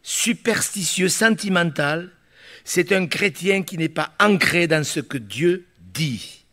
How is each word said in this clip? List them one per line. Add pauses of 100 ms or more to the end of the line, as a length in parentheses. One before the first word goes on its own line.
superstitieux,
sentimental, (500)
c'est
un
chrétien
qui
n'est
pas
ancré
dans
ce
que
Dieu (260)
dit.